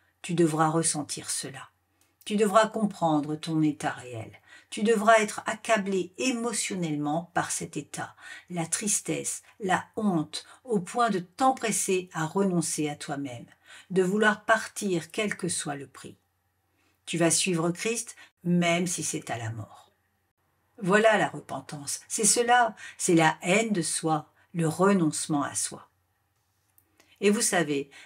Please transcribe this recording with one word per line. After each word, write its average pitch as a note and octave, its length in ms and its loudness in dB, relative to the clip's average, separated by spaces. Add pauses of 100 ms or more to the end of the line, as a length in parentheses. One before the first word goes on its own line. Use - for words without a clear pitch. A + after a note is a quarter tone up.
(220)
tu F3 140 -6
devras D#3 340 4
ressentir D#3 600 -2
cela. - 380 -10 (560)
Tu G#3+ 100 -2
devras G#3+ 320 4
comprendre D#3 680 0
ton D#3 280 -2
état D3 260 0
réel. B2 420 -10 (380)
Tu G#3+ 140 -6
devras A3 340 6
être G#3+ 300 -2
accablé G3 720 -2
émotionnellement F3 1120 -2
par D#3+ 160 -2
cet - 260 -8
état, - 400 -10 (360)
la E3+ 160 -4
tristesse, - 760 -4 (180)
la F#3 240 0 (120)
honte, F#3 500 -2 (180)
au A3 160 0
point A3+ 300 0
de F#3 80 0
t'empresser G3+ 960 0
à D#3+ 140 -4
renoncer F3 600 0
à D3 80 -6
toi-même, C#3 520 -10 (420)
de F#3 140 2
vouloir G#3 420 2
partir F#3+ 640 0
quel G#3 260 -4
que F#3 120 -6
soit D3+ 280 -6
le C#3 120 -12
prix. - 300 -18 (880)
Tu F3 100 -4
vas E3 140 4
suivre E3+ 400 0
Christ, A3+ 440 -6 (280)
même F3 420 2
si E3 160 -4
c'est D3+ 300 -6
à A#2+ 80 -6
la A2+ 100 -6
mort. - 420 -12 (920)
Voilà G#3 340 6
la D3+ 120 2
repentance, C#3+ 800 -10
c'est - 180 -2
cela, A#3+ 500 4 (240)
c'est F3+ 160 4
la D#3+ 260 4
haine G#3 320 2
de F3 80 0
soi, D#3 500 -2 (220)
le E3 140 0
renoncement D#3+ 720 2
à B2 140 -6
soi. - 340 -6 (1300)
Et G#3 100 6
vous A3+ 100 0
savez, D3+ 480 0 (160)